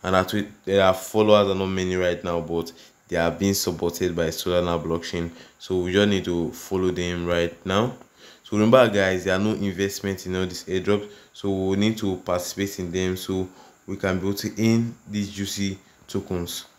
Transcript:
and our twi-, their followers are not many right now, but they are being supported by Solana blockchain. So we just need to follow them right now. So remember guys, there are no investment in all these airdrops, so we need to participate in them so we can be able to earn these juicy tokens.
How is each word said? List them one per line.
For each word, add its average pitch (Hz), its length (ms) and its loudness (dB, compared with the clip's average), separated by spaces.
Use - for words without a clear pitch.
and 92 120 0
our 92 100 6
twi-, 104 220 -2
their 95 280 6
followers 104 560 6
are 95 60 2
not 95 120 0
many 92 300 0
right 87 260 0
now, 87 180 -2
but 82 300 -4
they 85 80 -4
are 85 140 2
being 98 240 0
supported 87 600 -2
by 82 120 0
Solana 87 540 0
blockchain. 82 500 -4
So 92 220 -4
we 90 120 -2
just 104 160 4
need 95 180 2
to 85 260 -2
follow 92 380 -2
them 87 360 -4
right 87 280 0
now. 107 280 0
So 104 120 -6
remember 117 340 8
guys, 95 340 0
there 92 120 2
are 95 40 0
no 107 120 2
investment 98 760 -4
in 92 100 -4
all 92 80 0
these 90 200 -8
airdrops, 101 440 -2
so - 180 -4
we 95 280 0
need 107 200 2
to 95 200 -2
participate 90 600 -4
in 87 140 -6
them 92 240 0
so 92 320 -4
we 98 100 -8
can 95 220 -2
be 92 100 -2
able 101 80 -2
to 107 160 -6
earn 113 320 2
these 101 240 -4
juicy 98 460 -6
tokens. 90 600 -6